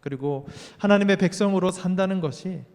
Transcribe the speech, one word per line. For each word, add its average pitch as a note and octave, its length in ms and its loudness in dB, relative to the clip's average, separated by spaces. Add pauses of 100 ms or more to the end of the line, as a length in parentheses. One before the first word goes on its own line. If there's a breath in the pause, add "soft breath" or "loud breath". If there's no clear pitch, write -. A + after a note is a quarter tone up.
그리고 C#3 480 -6 (300 loud breath)
하나님의 G3+ 380 4
백성으로 F#3+ 540 2
산다는 F#3 500 -2
것이 D#3 420 -6 (120)